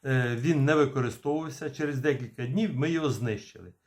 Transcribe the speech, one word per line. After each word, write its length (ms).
е, 300
він 300
не 100
використовувався. 920
Через 300
декілька 460
днів 300
ми 160
його 180
знищили. 640